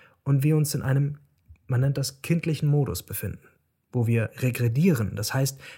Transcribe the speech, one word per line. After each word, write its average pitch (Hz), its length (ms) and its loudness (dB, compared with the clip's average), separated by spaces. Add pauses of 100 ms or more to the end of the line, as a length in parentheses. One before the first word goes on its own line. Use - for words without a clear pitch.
(220)
und 139 220 2
wir 156 120 4
uns 151 180 0
in 120 60 -2
einem, 143 380 0 (480)
man 127 140 0
nennt 139 180 0
das - 240 -6
kindlichen 160 460 0
Modus 143 340 0
befinden, - 440 -10 (460)
wo 120 140 0
wir 117 320 2
regredieren. 120 800 2
Das - 180 -4
heißt, 135 260 -2 (180)